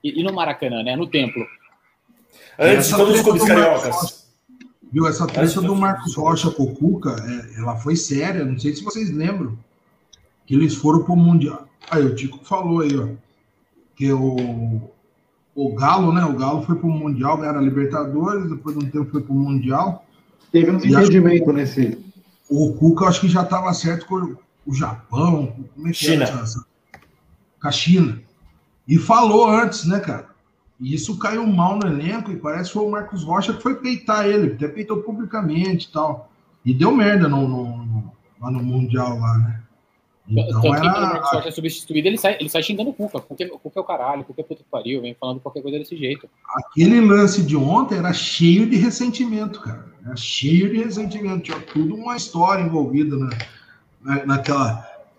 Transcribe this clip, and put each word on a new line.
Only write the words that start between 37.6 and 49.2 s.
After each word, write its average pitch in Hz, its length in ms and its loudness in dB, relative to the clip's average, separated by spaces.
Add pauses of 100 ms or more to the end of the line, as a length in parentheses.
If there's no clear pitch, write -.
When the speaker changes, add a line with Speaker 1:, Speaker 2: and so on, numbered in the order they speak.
Speaker 3:
no, 110 260 -6 (280)
lá 123 100 -8
no 127 120 -4
Mundial, 123 560 -2
lá, 113 200 0
né? 113 220 0 (680)
Então 110 320 0
Speaker 1:
Tanto - 0 -
que 151 80 4
Speaker 3:
era 160 240 2
Speaker 1:
quando 190 40 0
o 185 120 0
Marcos 156 240 -2
Rocha 156 160 -4
é 151 40 -10
substituído, 160 560 -4
ele 214 100 0
sai, 196 200 0
ele 156 100 -6
sai 160 140 -2
xingando 214 280 -4
o 262 40 -10
Cuca. 202 260 -8
"Cuca, - 320 -12
o - 60 -18
Cuca 156 220 -10
é - 20 -6
o - 40 -8
caralho, 139 340 -4
o 131 40 -12
Cuca - 180 -14
é - 20 -8
puta - 180 -14
que - 80 -20
pariu", 123 300 -6
vem 120 180 -10
falando 131 220 -8
qualquer 139 220 -12
coisa 143 160 -8
desse 156 180 -12
jeito. 139 320 -8 (260)
Speaker 3:
Aquele 175 460 4
lance 202 420 6
de 151 140 0
ontem 185 400 2
era 175 160 -2
cheio 180 560 4
de 233 80 2
ressentimento, 233 840 -2